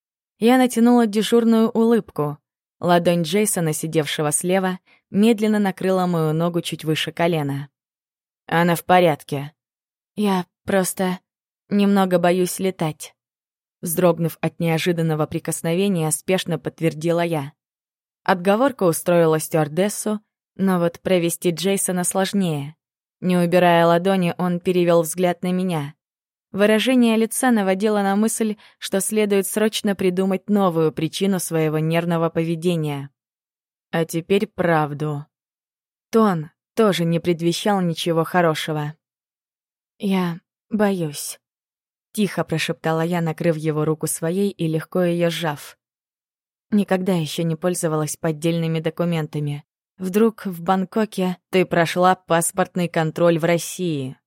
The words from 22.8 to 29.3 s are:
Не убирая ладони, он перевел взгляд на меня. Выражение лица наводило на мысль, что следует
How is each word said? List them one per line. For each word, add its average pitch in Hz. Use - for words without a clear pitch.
Не 180
убирая 175
ладони, 175
он 175
перевел 175
взгляд 175
на 180
меня. 175
Выражение 220
лица 226
наводило 202
на 196
мысль, 214
что -
следует 202